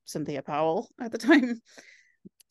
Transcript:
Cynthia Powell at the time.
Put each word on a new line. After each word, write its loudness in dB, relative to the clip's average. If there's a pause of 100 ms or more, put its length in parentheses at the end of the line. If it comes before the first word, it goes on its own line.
Cynthia -8
Powell -2 (120)
at -8
the -6
time. 4 (920)